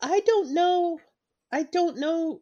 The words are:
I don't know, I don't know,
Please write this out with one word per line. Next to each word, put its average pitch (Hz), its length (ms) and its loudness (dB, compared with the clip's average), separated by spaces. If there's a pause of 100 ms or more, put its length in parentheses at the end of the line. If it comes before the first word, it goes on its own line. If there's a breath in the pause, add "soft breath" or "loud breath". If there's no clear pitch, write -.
I 330 240 0
don't 403 280 2
know, 349 460 2 (520)
I 294 120 -2
don't 339 340 -2
know, 320 440 -2